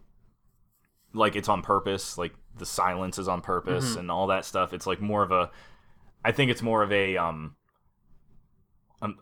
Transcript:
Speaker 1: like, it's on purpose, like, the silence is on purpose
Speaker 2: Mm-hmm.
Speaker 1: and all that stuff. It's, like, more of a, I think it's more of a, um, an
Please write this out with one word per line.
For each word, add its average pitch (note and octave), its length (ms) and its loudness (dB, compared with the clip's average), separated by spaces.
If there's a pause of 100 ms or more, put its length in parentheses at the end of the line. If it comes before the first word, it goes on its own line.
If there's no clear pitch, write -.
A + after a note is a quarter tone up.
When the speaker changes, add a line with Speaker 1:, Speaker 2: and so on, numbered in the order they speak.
(1120)
Speaker 1:
like, G#2+ 220 4
it's G#2 140 0
on F#2+ 120 2
purpose, G2 560 0
like, F2 160 -4 (240)
the F2+ 80 -10
silence F#2 540 0
is F#2 80 -4
on F2+ 140 0
purpose F2+ 500 -2
Speaker 2:
Mm-hmm. D2+ 80 -6
Speaker 1:
and F2 120 -6
all F#2+ 160 0
that F#2+ 180 0
stuff. F#2 280 -2
It's, F#2 140 -8
like, F#2 140 -2
more G#2 220 0
of F2+ 80 -2
a, F2+ 200 2 (720)
I A2+ 80 4
think C3 180 2
it's A#2+ 120 -2
more A2+ 200 2
of G2+ 100 2
a, G2 260 2
um, D#2+ 380 -4 (1500)
an G#2+ 200 -6